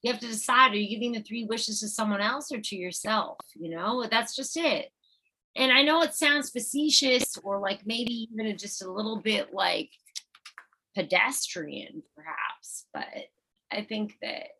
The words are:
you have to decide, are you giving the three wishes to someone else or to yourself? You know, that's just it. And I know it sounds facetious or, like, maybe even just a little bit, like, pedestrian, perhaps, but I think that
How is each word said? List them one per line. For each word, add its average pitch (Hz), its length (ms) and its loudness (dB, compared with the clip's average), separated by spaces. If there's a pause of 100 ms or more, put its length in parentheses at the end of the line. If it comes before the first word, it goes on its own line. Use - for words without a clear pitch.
you 247 80 2
have 220 100 -2
to 240 60 -8
decide, 240 460 6
are - 20 -2
you 208 140 0
giving 233 240 -2
the 214 80 -4
three 226 240 -6
wishes 220 340 -2
to 214 80 -6
someone 208 340 0
else 262 300 -2
or 247 80 -4
to 208 160 -6
yourself? 185 640 -2 (180)
You 165 140 -8
know, 208 420 -2
that's 226 240 0
just 269 220 -4
it. 294 320 2 (680)
And 262 160 4
I 262 120 10
know 320 180 6
it 302 120 2
sounds 294 360 2
facetious 269 880 2
or, 196 220 -4
like, 196 260 -2
maybe 233 480 -2
even 214 240 -2
just 202 260 -8
a 185 80 -8
little 214 300 -4
bit, 202 320 0
like, 180 380 0 (1040)
pedestrian, 185 1080 -2 (120)
perhaps, - 760 -10
but - 140 -8 (640)
I 208 120 -4
think 214 380 -6
that - 220 -6 (160)